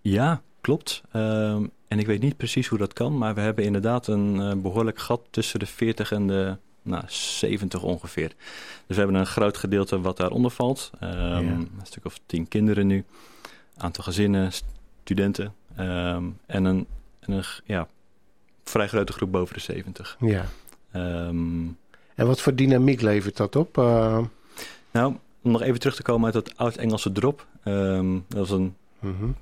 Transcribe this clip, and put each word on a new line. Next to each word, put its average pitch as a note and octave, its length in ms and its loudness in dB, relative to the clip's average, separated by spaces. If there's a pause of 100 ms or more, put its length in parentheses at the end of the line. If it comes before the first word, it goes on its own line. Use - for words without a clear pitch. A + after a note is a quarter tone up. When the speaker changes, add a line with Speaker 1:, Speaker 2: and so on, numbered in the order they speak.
Speaker 1:
Ja, B2+ 400 2 (200)
klopt. - 400 -2 (100)
Ehm, G#2+ 540 0 (220)
en G#2+ 120 0
ik G#2+ 60 2
weet G#2+ 160 2
niet C#3 160 2
precies B2 300 -2
hoe A2+ 100 0
dat G2 160 -2
kan, C#3 240 -2
maar A2 180 0
we G#2 60 -2
hebben G#2+ 240 0
inderdaad G#2 420 0
een, G2+ 340 2
eh, G2+ 200 -2
behoorlijk G#2 380 0
gat - 300 -2
tussen - 300 -2
de F#2 60 -2
veertig - 460 -2
en G#2 160 0
de, F#2+ 300 0 (240)
nou, - 260 -6
zeventig G2 760 -4
ongeveer. F2 440 -4 (600)
Dus F#2 80 -4
we G#2 60 4
hebben G2 140 4
een F#2+ 100 4
groot G2+ 320 0
gedeelte G2 440 0
wat F2+ 160 -2
daaronder A#2+ 340 0
valt. B2 480 -2
Ehm, F2+ 140 -8
Speaker 2:
Ja. F2 240 -2
Speaker 1:
een E2+ 320 -2 (140)
stuk - 220 -18
of - 200 -12
tien E2 220 -4
kinderen G#2 400 4
nu. G2 160 4 (760)
Aantal - 260 -6
gezinnen, F#2+ 480 2 (520)
studenten. G2+ 500 0 (220)
Ehm, F2 480 -2 (220)
en F#2+ 200 0
een, F#2 220 2 (320)
en - 140 -8
een F#2+ 100 -2
g-, - 220 -12
ja, F#2 220 -4 (760)
vrij G#2 240 0
grote G2+ 260 0
groep F#2+ 180 -2
boven F2+ 240 0
de F2+ 60 -10
zeventig. F#2 580 -10
Speaker 2:
Ja. G#2 260 2 (460)
Speaker 1:
Ehm, E2+ 720 -4 (500)
Speaker 2:
En A#2+ 120 2
wat B2+ 140 2
voor C3+ 140 2
dynamiek C3 460 6
levert G#2 360 2
dat G#2 180 -2
op? D#3 220 2
Eh, A2+ 420 4 (720)
Speaker 1:
Nou, B2 240 2 (260)
om A#2+ 100 4
nog A2+ 100 4
even A#2+ 180 2
terug C#3 160 0
te - 80 -12
komen A2+ 220 2
uit A2 80 2
dat - 240 -2
Oud-Engelse A2+ 540 0
drop. B2 360 0 (160)
Ehm, F#2+ 500 2 (140)
dat - 120 -6
was F#2 100 0
een F#2+ 260 0 (240)
Speaker 2:
Mhm. G2 260 -6 (160)